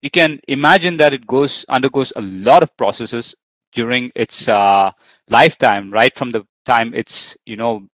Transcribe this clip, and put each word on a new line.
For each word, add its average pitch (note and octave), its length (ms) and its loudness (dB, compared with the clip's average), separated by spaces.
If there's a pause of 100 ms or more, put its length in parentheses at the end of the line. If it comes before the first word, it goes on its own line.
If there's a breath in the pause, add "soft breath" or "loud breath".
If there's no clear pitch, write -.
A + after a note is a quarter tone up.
you C#3+ 80 -8
can D#3 380 0
imagine E3 480 2
that D3+ 160 4
it C3 140 -8
goes, C3+ 420 -2
undergoes C3 480 -2
a B2 40 -10
lot G#2 440 4
of - 120 -12
processes A#2 580 -6 (380)
during B2 440 -4
its, - 320 -6
uh, G2 420 4 (400 soft breath)
lifetime, A2+ 600 2
right A2+ 260 0
from B2 160 -8
the A2 120 -4 (200)
time A#2 300 0
it's, - 420 -10 (100)
you A2+ 100 -14
know A2 300 -6 (120)